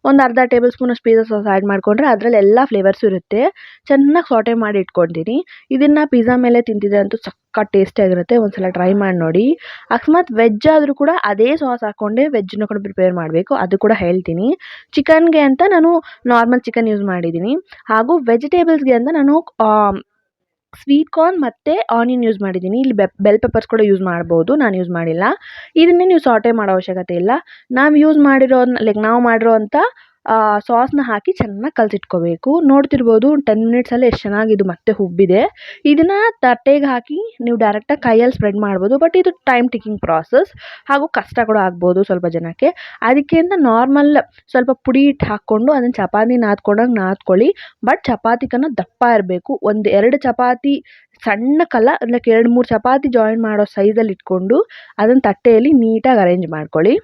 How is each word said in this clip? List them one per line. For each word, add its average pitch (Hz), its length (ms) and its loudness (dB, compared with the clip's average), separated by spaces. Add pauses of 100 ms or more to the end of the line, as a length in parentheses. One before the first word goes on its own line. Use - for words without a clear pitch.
ಒಂದ್ 277 180 2
ಅರ್ಧ 247 240 0
ಟೇಬಲ್ 247 260 0
ಸ್ಪೂನ್ 254 180 -4
ಅಷ್ಟು 240 140 -6
ಪಿಜ್ಜಾ 226 200 2
ಸಾಸ್ 214 240 -4
ಆಡ್ 190 180 0
ಮಾಡ್ಕೊಂಡ್ರೆ 208 420 0
ಅದ್ರಲ್ಲಿ 226 300 0
ಎಲ್ಲಾ 214 280 4
ಫ್ಲೇವರ್ಸ್ 196 400 -2
ಇರುತ್ತೆ. 208 460 -2 (360)
ಚೆನ್ನಾಗ್ 285 380 2
ಸಾಟೆ 233 280 -2
ಮಾಡಿ 208 260 -2
ಇಟ್ಕೊಂತೀನಿ. 180 640 -4 (260)
ಇದನ್ನ 294 340 2
ಪಿಜ್ಜಾ 247 300 0
ಮೇಲೆ 240 260 2
ತಿಂತಿದ್ರೆ 202 360 -2
ಅಂತೂ 202 200 -2
ಸಖತ್ - 540 -8
ಟೇಸ್ಟಿ 196 300 0
ಆಗಿರುತ್ತೆ. 185 360 0
ಒಂದ್ಸಲ 196 320 -2
ಟ್ರೈ 185 240 -2
ಮಾಡಿ 196 240 0
ನೋಡಿ. 180 400 0 (340)
ಅಕಸ್ಮಾತ್ 339 400 0
ವೆಜ್ 226 360 0
ಆದ್ರೂ 302 260 2
ಕೂಡ 285 160 0 (140)
ಅದೇ 220 320 0
ಸಾಸ್ 254 280 -6
ಹಾಕೊಂಡೇ 214 440 -2
ವೆಜ್‌ನ 208 380 -4
ಕೂಡ 208 160 -8
ಪ್ರಿಪೇರ್ 185 320 -2
ಮಾಡ್ಬೇಕು, 170 420 -2
ಅದು 185 220 -2
ಕೂಡ 208 180 0
ಹೇಳ್ತೀನಿ. 185 600 -2 (340)
ಚಿಕನ್‌ಗೆ 320 480 2
ಅಂತ 277 280 2
ನಾನು 339 340 2 (240)
ನಾರ್ಮಲ್ 240 360 2
ಚಿಕನ್ 226 280 -2
ಯೂಸ್ 202 140 -4
ಮಾಡಿದೀನಿ. 180 520 -4 (300)
ಹಾಗೂ 233 320 0
ವೆಜಿಟೇಬಲ್ಸ್‌ಗೆ 285 760 0
ಅಂತ 240 180 0
ನಾನು, 302 340 0 (140)
ಆ, 214 320 2 (840)
ಸ್ವೀಟ್ 285 340 0
ಕಾರ್ನ್ 339 300 0
ಮತ್ತೆ 302 520 -4
ಆನಿಯನ್ 240 340 0
ಯೂಸ್ 208 160 -2
ಮಾಡಿದೀನಿ. 190 380 -4
ಇಲ್ಲಿ 262 140 0
ಬೆ-, 196 300 -2
ಬೆಲ್ 214 160 2
ಪೆಪ್ಪರ್ಸ್ 220 280 -4
ಕೂಡ 220 140 0
ಯೂಸ್ 196 200 2
ಮಾಡ್ಬೋದು, 170 540 -2
ನಾನ್ 233 200 0
ಯೂಸ್ 180 140 -4
ಮಾಡಿಲ್ಲ. 170 340 -4 (520)
ಇದನ್ನೇ 349 300 4
ನೀವು 359 140 2
ಸಾಟೆ 233 320 2
ಮಾಡೋ 208 220 -2
ಅವಶ್ಯಕತೆ 185 420 -6
ಇಲ್ಲ. 180 160 0 (400)
ನಾವ್ 294 260 2
ಯೂಸ್ 302 200 4
ಮಾಡಿರೋ, 269 460 4 (180)
ಲೈಕ್, 208 160 0
ನಾವ್ 233 260 0
ಮಾಡಿರೋಂಥ, 226 520 0 (520)
ಆ, 214 320 0
ಸಾಸ್‌ನ 254 440 0
ಹಾಕಿ 233 280 -4
ಚೆನ್ನಾಗ್ 226 420 -6
ಕಲ್ಸಿಟ್ಕೋಬೇಕು. 202 840 -2
ನೋಡ್ತಿರ್ಬೋದು, 269 760 2
ಟೆನ್ 226 320 0
ಮಿನಿಟ್ಸಲ್ಲೇ 240 400 0
ಎಷ್ಟ್ - 140 -2
ಚೆನ್ನಾಗ್ 214 300 -2
ಇದು 196 140 0
ಮತ್ತೆ 185 260 -4
ಹುಬ್ಬಿದೆ. 190 580 0 (360)
ಇದನ್ನ 320 260 4 (300)
ತಟ್ಟೆಗೆ 269 440 2
ಹಾಕಿ 294 560 -6
ನೀವು 233 160 -2
ಡೈರೆಕ್ಟಾಗಿ 214 440 -2
ಕೈಯಲ್ಲಿ 240 320 2
ಸ್ಪ್ರೆಡ್ 208 240 -2
ಮಾಡ್ಬೋದು. 202 380 -2
But 330 220 0
ಇದು 370 140 2
ಟೈಮ್ 247 380 -2
ಟೇಕಿಂಗ್ 214 320 -8
ಪ್ರಾಸೆಸ್, 170 500 -2 (400)
ಹಾಗೂ 285 160 0
ಕಷ್ಟ - 380 -6
ಕೂಡ 214 120 0
ಆಗ್ಬೋದು 180 460 0
ಸ್ವಲ್ಪ 180 220 -4
ಜನಕ್ಕೆ. 170 760 -4
ಅದಕ್ಕೆ 285 380 0
ಅಂತ 359 160 0
ನಾರ್ಮಲ್ 277 600 2 (340)
ಸ್ವಲ್ಪ 254 200 0
ಪುಡಿ 262 340 0
ಹಿಟ್ಟು 285 200 0
ಹಾಕ್ಕೊಂಡು 220 480 -2
ಅದನ್ನ 247 220 0
ಚಪಾತಿ 220 420 0
ನಾದ್ಕೊಂಡಂಗ್ 220 580 0
ನಾದ್ಕೊಳ್ಳಿ. 196 580 0 (320)
But 302 200 2
ಚಪಾತಿ 240 420 -2
ಕನ್ನ 254 180 -2 (120)
ದಪ್ಪ - 360 -4
ಇರ್ಬೇಕು. 185 500 -2
ಒಂದ್ 208 240 -2
ಎರಡು 226 300 2
ಚಪಾತಿ 247 680 -2 (400)
ಸಣ್ಣ 240 420 -2
ಕಲ್ಲ, 240 240 2 (220)
ಲೈಕ್, 240 180 0
ಎರಡ್ 233 200 4
ಮೂರ್ 240 180 2
ಚಪಾತಿ 254 420 0
ಜಾಯಿನ್ 226 340 0
ಮಾಡೋ 214 200 0
ಸೈಜಲ್ಲಿ 208 480 0
ಇಟ್ಕೊಂಡು 190 560 -2 (300)
ಅದನ್ನ 233 260 2
ತಟ್ಟೆಯಲ್ಲಿ 226 480 2
ನೀಟಾಗಿ 226 480 2
ಅರೇಂಜ್ 180 300 0
ಮಾಡ್ಕೊಳ್ಳಿ. 160 540 0